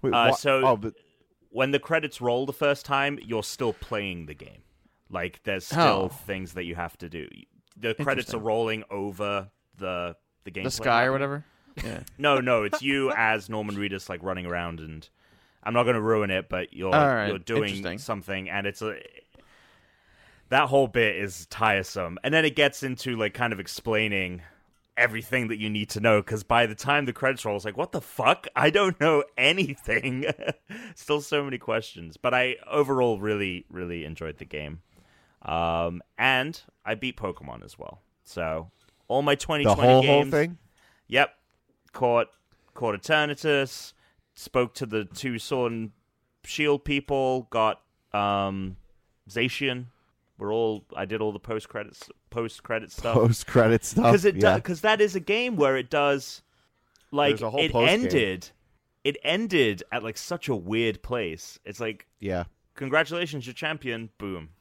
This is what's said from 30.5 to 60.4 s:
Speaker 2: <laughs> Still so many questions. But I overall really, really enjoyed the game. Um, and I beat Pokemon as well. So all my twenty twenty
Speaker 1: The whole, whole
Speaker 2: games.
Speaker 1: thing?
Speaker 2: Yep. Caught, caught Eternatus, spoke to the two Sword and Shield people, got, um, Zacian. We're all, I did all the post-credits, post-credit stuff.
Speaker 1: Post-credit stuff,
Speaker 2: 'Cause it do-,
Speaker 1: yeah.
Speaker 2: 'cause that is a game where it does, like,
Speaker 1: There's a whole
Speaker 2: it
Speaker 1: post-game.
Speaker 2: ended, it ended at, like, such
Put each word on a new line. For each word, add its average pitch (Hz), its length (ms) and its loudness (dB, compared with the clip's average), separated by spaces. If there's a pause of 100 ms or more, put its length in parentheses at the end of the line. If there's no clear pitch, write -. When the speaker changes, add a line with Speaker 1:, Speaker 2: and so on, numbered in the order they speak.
Speaker 2:
<laughs> 226 340 -18
Still 147 260 -2
so 143 220 -2
many 135 140 -6
questions. 92 600 -6
But 123 160 0
I 127 240 2 (100)
overall 131 520 2
really, 101 500 -2
really 87 340 -8
enjoyed 78 340 -10
the 90 80 -16
game. 76 360 -10 (600)
Um, 85 600 -2 (140)
and 131 440 0 (240)
I 113 100 -4
beat 123 220 -8
Pokemon 71 460 -10
as - 160 -20
well. - 220 -16 (240)
So 82 440 -6 (380)
all 127 140 0
my 143 140 4
twenty 147 280 -2
twenty 104 180 6
Speaker 1:
The 123 60 8
whole, 131 180 10
whole 143 180 8
Speaker 2:
games. 135 80 -2
Speaker 1:
thing? 165 260 0 (500)
Speaker 2:
Yep. 135 260 2 (600)
Caught, 120 340 2 (460)
caught 110 220 -4
Eternatus, 147 960 -2 (420)
spoke - 420 -2
to 131 100 -6
the 107 200 -2
two 123 340 -8
Sword 123 340 -2
and 113 180 -6 (540)
Shield 147 400 0
people, 135 640 -2
got, 110 320 0 (320)
um, 98 640 -2 (520)
Zacian. 123 580 -2 (500)
We're 101 160 -4
all, 110 320 -2 (100)
I 92 80 -4
did 104 180 -4
all 107 120 -2
the 101 60 -10
post-credits, - 680 -10 (200)
post-credit 113 640 -6
stuff. 120 200 -4
Speaker 1:
Post-credit 117 720 6
stuff, - 220 2
Speaker 2:
'Cause 208 200 10
it 190 140 4
do-, 214 80 8
Speaker 1:
yeah. 185 140 6
Speaker 2:
'cause 175 200 -6
that 214 200 4
is 202 140 4
a 190 40 -2
game 220 380 -2
where 135 200 4
it 123 140 -4
does, 143 500 0 (720)
like, 143 200 4
Speaker 1:
There's 143 100 0
a 113 100 -2
whole 120 80 -2
Speaker 2:
it 160 140 2
Speaker 1:
post-game. 165 320 4
Speaker 2:
ended, 104 440 0 (540)
it 147 180 0
ended 156 680 2
at, 120 120 -4
like, 110 140 -8
such - 300 -8